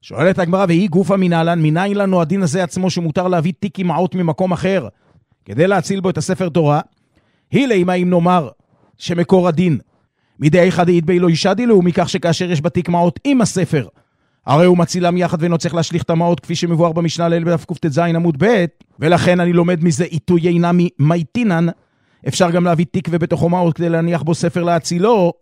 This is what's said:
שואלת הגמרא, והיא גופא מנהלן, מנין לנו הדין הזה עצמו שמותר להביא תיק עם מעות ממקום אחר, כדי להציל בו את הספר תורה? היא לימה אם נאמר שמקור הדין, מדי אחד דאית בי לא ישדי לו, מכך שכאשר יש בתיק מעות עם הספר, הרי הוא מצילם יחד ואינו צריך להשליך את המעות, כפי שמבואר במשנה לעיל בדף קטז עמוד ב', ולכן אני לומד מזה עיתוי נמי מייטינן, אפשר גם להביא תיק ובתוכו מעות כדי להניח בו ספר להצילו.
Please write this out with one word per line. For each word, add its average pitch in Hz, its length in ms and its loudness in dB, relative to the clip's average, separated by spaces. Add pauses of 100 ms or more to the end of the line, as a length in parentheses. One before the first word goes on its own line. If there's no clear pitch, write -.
שואלת 180 360 -2
הגמרא, 190 300 0
והיא 170 220 2
גופא 190 280 0
מנהלן, 170 440 0
מנין 180 340 0
לנו 196 240 0
הדין 175 220 -2
הזה 175 200 -2
עצמו 185 280 -4
שמותר 175 380 -4
להביא 175 320 0
תיק 202 180 -8
עם 190 80 -4
מעות 175 280 -2
ממקום 180 380 -2
אחר, 170 360 -2 (560)
כדי 123 220 0
להציל 196 340 0
בו 185 100 -2
את 170 80 -4
הספר 185 300 -4
תורה? 147 320 -2 (720)
היא 262 160 0
לימה 185 280 0
אם 180 160 0
נאמר 175 380 2 (500)
שמקור 175 500 0
הדין, 165 300 0 (600)
מדי 170 300 4
אחד 170 180 0
דאית 170 180 2
בי 175 140 2
לא 180 120 4
ישדי 190 360 0
לו, 208 160 4
מכך 175 260 0
שכאשר 175 420 -2
יש 156 100 0
בתיק 170 280 -4
מעות 175 360 0
עם 269 160 2
הספר, 160 480 -2 (580)
הרי 156 200 4
הוא 180 120 4
מצילם 175 380 0
יחד 175 240 -2
ואינו 170 180 0
צריך 170 160 -4
להשליך 165 280 -2
את - 80 -6
המעות, 170 300 0
כפי - 140 -8
שמבואר 170 380 0
במשנה 170 360 -2
לעיל 170 160 0
בדף 165 200 -2
קטז 160 340 -4
עמוד 170 460 0
ב', 208 200 2 (340)
ולכן 170 420 2
אני 175 120 2
לומד 170 320 2
מזה 170 200 0
עיתוי 170 540 0
נמי 175 300 2 (100)
מייטינן, 170 680 0 (640)
אפשר 170 220 0
גם 175 140 0
להביא 170 260 2
תיק - 200 -4
ובתוכו 170 380 -2
מעות 175 280 0
כדי 170 120 -2
להניח 165 340 -2
בו 160 120 -2
ספר 175 280 -4
להצילו. 175 800 0